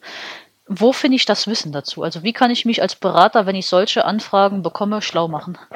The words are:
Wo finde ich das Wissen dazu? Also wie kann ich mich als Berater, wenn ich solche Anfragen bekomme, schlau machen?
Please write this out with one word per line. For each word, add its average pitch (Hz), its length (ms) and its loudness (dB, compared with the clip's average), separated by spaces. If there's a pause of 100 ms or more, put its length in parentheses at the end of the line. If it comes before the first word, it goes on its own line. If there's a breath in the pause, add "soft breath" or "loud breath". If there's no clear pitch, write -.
(680 loud breath)
Wo 208 260 4
finde 262 240 2
ich 247 80 0
das - 220 0
Wissen 202 260 -6
dazu? 143 300 -8
Also 165 200 -6
wie 233 120 -2
kann 247 160 4
ich 240 160 -2
mich 233 160 0
als 190 120 -2
Berater, 190 520 4
wenn 190 100 -2
ich 185 100 -6
solche 196 380 2
Anfragen 196 580 0
bekomme, 208 380 -4
schlau 170 280 -2
machen? 160 280 -8 (200)